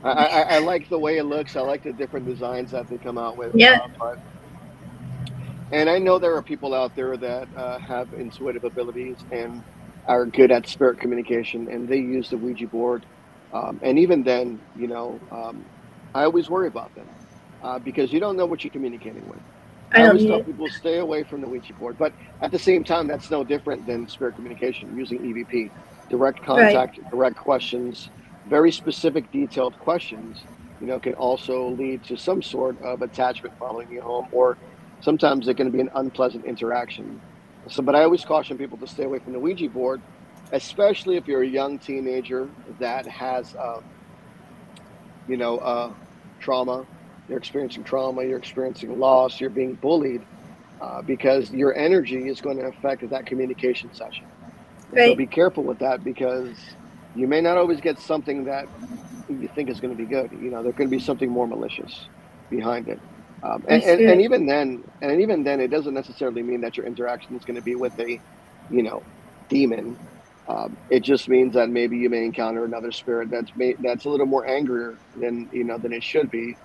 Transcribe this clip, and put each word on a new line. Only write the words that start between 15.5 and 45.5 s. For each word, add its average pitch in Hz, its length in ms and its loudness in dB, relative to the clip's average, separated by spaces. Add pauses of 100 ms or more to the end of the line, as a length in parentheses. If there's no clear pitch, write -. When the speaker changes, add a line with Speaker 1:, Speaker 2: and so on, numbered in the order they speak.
Speaker 1:
I 139 100 4
always 165 260 4
worry 180 180 0
about 117 260 -10
them, - 140 -20 (540)
uh, 127 160 -6
because 127 340 0
you 160 80 2
don't 202 160 0
know 180 100 2
what 170 180 -4
you're 147 60 -8
communicating 113 560 -10
with. - 140 -16 (520)
Speaker 2:
I 220 60 10
Speaker 1:
I 233 40 12
Speaker 2:
don't 226 60 12
Speaker 1:
always 214 160 8
tell 208 160 4
Speaker 2:
either. - 40 -6
Speaker 1:
people, 156 260 -6
"Stay 170 280 -2
away 156 260 -2
from 143 160 -10
the 131 80 -8
Ouija 123 260 -10
board." 120 240 -10
But 156 140 0 (300)
at 160 80 -4
the 180 80 -2
same 180 260 4
time, 165 220 0
that's 143 240 -6
no 143 140 0
different 139 420 -4
than 117 220 -4
spirit 120 280 -6
communication, 120 600 -6
using 123 280 -6
E 120 80 -4
V 117 120 -6
P. 113 280 -4 (380)
Direct 131 320 2 (120)
Speaker 2:
Right. 123 220 8
Speaker 1:
contact, 127 220 2 (120)
direct 127 260 2
questions, 123 760 -2 (340)
very 156 280 6
specific, 151 600 -2
detailed 135 460 -4
questions, 113 680 -6 (340)
you 120 60 -8
know, 127 140 -4
can 123 140 -4
also 127 540 -2
lead 131 360 -4
to 120 120 -8
some - 260 0
sort 131 400 -4
of 123 200 -6
attachment 123 560 -4
following 120 320 -10
you 120 120 -12
home, 123 300 -6
or 123 260 4 (420)
sometimes 147 480 2
it 123 80 2
can 131 140 0
be 131 100 0
an 131 140 0
unpleasant 127 500 -2
interaction. 113 800 -6 (460)
So, - 140 -4
but 139 120 4
I 151 100 8
always 170 200 4
caution 147 340 -2
people 123 200 -10
to 127 80 -12
stay - 180 -6
away 131 160 -4
from 131 120 -14
the 123 80 -6
Ouija 170 300 -4
board, 127 320 -4 (500)
especially 190 640 2
if - 100 -4
you're 135 160 0
a 131 60 2
young 139 300 -2
teenager 131 720 -6 (300)
that 127 280 -6
has, 127 500 -6
um, 117 360 -10 (1300)
you 127 100 -2
know, 120 220 -2